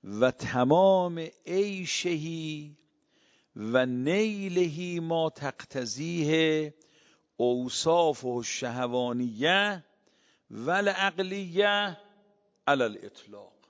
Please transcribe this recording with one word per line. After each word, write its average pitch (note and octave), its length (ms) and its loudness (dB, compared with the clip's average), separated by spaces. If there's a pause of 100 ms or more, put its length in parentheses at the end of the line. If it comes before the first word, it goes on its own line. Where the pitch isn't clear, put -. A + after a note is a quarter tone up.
و G#2+ 280 0
تمام E3+ 960 2 (180)
عیشه E3 1300 -4 (840)
و A#2 300 2
نیله F3 1120 0
ما E3 300 0
تقتضیه D3+ 1400 -2 (640)
اوصافه B2+ 880 2
الشهوانیه B2 1600 -2 (680)
و A#2 200 -4
العقلیه G3 1300 0 (680)
علی C#3 160 4
الاطلاق. G2+ 720 -8 (160)